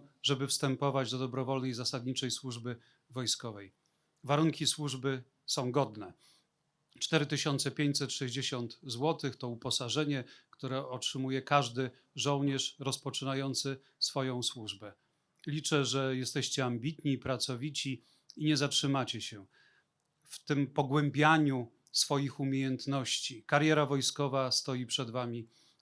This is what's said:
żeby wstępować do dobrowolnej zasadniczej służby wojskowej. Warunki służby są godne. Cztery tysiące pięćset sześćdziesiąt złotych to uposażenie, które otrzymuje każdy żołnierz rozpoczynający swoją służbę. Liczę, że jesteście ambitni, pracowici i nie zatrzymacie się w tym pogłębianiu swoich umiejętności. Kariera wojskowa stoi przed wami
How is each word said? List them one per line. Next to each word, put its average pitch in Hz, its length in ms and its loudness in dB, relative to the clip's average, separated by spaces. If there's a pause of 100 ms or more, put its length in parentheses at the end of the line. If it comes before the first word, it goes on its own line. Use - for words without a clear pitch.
(240)
żeby 139 240 2
wstępować 131 640 0
do 127 60 -4
dobrowolnej 131 560 -2
zasadniczej 123 580 -4
służby 120 440 -6 (340)
wojskowej. 110 640 -6 (500)
Warunki 147 440 2
służby 135 560 -2 (220)
są 123 260 0
godne. 107 420 -2 (880)
Cztery 151 260 2
tysiące 139 460 0
pięćset 143 420 0
sześćdziesiąt 123 720 -4
złotych 135 520 -2
to 123 120 -8
uposażenie, 127 760 -2 (260)
które 131 380 -6
otrzymuje 131 540 -4
każdy 131 500 2 (240)
żołnierz 139 640 0
rozpoczynający 135 1000 -2 (200)
swoją 131 440 -2
służbę. 104 500 -6 (540)
Liczę, 147 380 2
że 131 300 0
jesteście 131 500 -2
ambitni, 127 520 0
pracowici 131 840 -4 (340)
i 156 80 -2
nie 151 120 6
zatrzymacie 135 640 2
się 98 240 -10 (800)
w - 160 -14
tym 143 280 2
pogłębianiu 143 1040 4 (200)
swoich 139 480 0
umiejętności. 135 1040 -2
Kariera 151 420 6
wojskowa 135 680 2
stoi 127 340 0
przed 120 240 -2
wami 120 380 -4 (340)